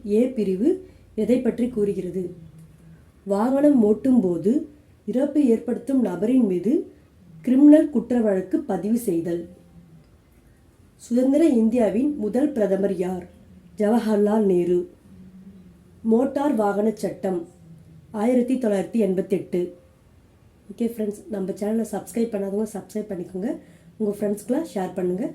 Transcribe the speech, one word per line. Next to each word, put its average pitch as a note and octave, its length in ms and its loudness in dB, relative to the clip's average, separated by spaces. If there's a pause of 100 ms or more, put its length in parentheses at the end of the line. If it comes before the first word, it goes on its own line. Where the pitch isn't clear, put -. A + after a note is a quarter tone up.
(180)
ஏ A#3+ 60 4 (160)
பிரிவு F#3+ 300 0 (540)
எதை B3 220 2
பற்றி A#3 240 -2
கூறுகிறது? F#3 560 -4 (1040)
வாகனம் C4 560 4
ஓட்டும் A3+ 380 4
போது F3 260 0 (600)
இறப்பு C#4+ 280 0 (140)
ஏற்படுத்தும் B3 540 -2
நபரின் G#3+ 420 0
மீது F3+ 220 0 (760)
கிரிமினல் D4 480 8
குற்ற A#3+ 220 -2 (100)
வழக்கு G3 320 0 (120)
பதிவு G3+ 280 -2 (100)
செய்தல். E3+ 340 -2 (1600)
சுதந்திர C4+ 380 2 (180)
இந்தியாவின் A3+ 480 2 (140)
முதல் B3+ 320 0
பிரதமர் G3 480 0
யார்? F3+ 220 -6 (540)
ஜவஹர்லால் G#3 720 2
நேரு. F3 280 2 (1300)
மோட்டார் C4+ 500 2
வாகன G3+ 260 0 (160)
சட்டம் F#3 360 -4 (840)
ஆயிரத்தி A#3+ 360 2
தொள்ளாயிரத்தி G3+ 500 -2
எண்பத்தெட்டு. F3+ 540 -2 (1120)
ஓகே A#3 220 -4
ஃப்ரெண்ட்ஸ், G#3 280 -8 (120)
நம்ம F#3+ 280 -6
சேனலை A3 340 -2
சப்ஸ்கிரைப் A3+ 400 -4
பண்ணாதவங்க G3 400 -4
சப்ஸ்கிரைப் G#3 360 -10
பண்ணிக்கோங்க. F#3 380 -8 (500)
உங்க G#3 180 -2
ஃப்ரெண்ட்ஸ்க்குலாம் A#3 560 -4
ஷேர் F#3 260 -6
பண்ணுங்க. F#3 360 -2